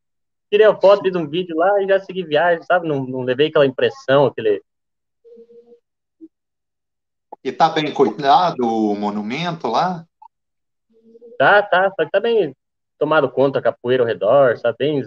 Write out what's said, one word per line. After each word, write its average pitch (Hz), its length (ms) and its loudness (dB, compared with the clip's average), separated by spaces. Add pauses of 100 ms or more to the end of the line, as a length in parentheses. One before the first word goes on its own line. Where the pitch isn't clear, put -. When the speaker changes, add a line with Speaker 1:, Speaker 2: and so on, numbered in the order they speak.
(500)
Speaker 1:
tirei 208 160 4
a 202 100 4
foto, 196 280 4
fiz 190 120 -2
um 165 120 -4
vídeo 170 300 -8
lá 196 260 2
e 196 40 -2
já 196 120 2
segui 185 240 -8
viagem, 165 400 0
sabe? 170 240 0
Não, 139 180 -2
não 127 160 -8
levei 127 260 0
aquela 156 180 4
impressão, 135 600 0
aquele 107 340 -2 (2750)
Speaker 2:
E 131 80 -6
tá 160 180 0
bem 156 240 -4
cuidado 143 720 0
o 110 300 0
monumento 113 720 -6
lá? 165 380 -4 (1300)
Speaker 1:
Tá, 190 260 4
tá, 190 260 0
só 165 160 -4
que 156 60 -10
tá 202 80 -2
bem 214 340 -2 (440)
tomado 151 340 0
conta, 135 300 0
capoeira 123 420 -2
ao 117 40 0
redor, 113 520 2
tá 117 180 -2
bem 143 300 -2